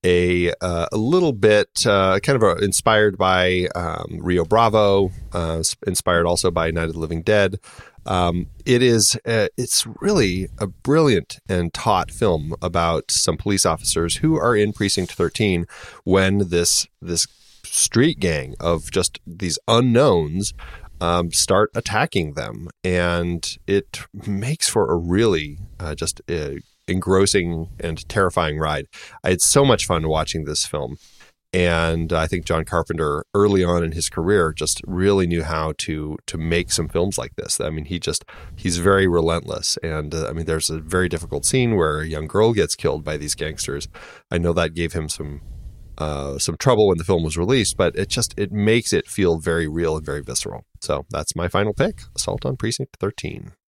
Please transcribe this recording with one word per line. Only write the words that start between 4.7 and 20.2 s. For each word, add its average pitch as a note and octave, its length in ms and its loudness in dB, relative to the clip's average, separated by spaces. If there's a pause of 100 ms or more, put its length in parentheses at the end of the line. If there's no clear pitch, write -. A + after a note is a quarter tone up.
uh, E2 280 -4
s-, - 160 -2 (100)
inspired F2 400 2
also F2 240 2
by E2 220 0
Night E2 160 -2
of E2 60 -6
the E2+ 60 -8
Living D#2+ 220 -4
Dead. G2+ 380 2 (480)
Um, F2+ 400 0 (180)
it B2 160 4
is, A#2 340 4 (120)
uh, A2 300 0
it's - 280 -2 (160)
really G2 460 2 (100)
a G#2+ 80 -2
brilliant C3+ 720 2 (100)
and F2 240 0
taut F#2+ 380 0
film D#2+ 540 0
about E2+ 480 0
some - 260 0
police G2+ 260 0
officers E2+ 540 0
who D#3+ 220 2
are A#2+ 160 2
in G#2 180 2
Precinct F#2+ 400 -2
thirteen F2 540 0 (360)
when F#2+ 460 4
this, E2+ 380 0 (120)
this E2+ 280 -2 (360)
street - 560 0
gang D2+ 400 -2
of E2 300 -2
just - 380 -2
these E2+ 400 -6
unknowns, A2+ 880 2 (440)